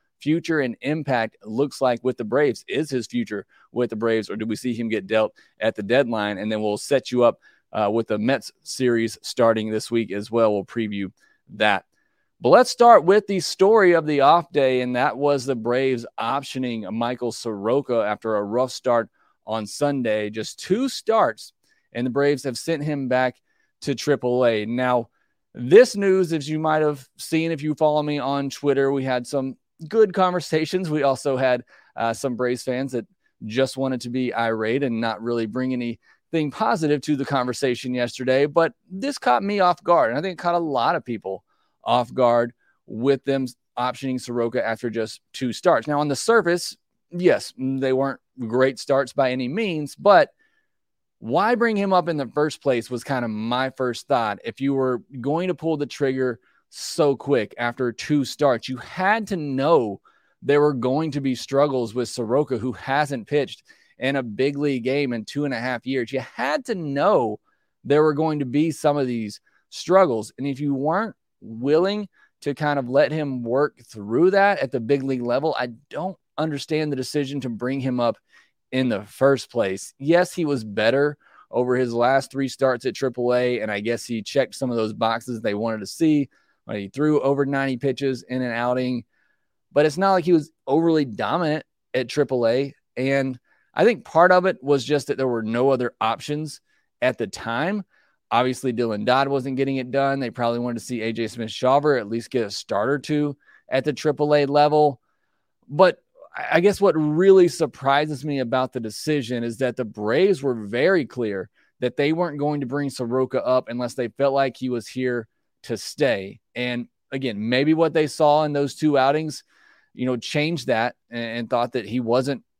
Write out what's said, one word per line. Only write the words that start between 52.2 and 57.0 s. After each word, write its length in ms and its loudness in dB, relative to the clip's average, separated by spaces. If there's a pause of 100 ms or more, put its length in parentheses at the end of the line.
first 340 -2
place 280 0
was 140 -6
kind 180 -2
of 80 -4
my 380 -2
first 400 -6
thought. 360 0
If 180 -8
you 100 0
were 300 0 (180)
going 280 -2
to 60 -2
pull 220 -2
the 80 -4
trigger 560 -2 (300)
so 460 0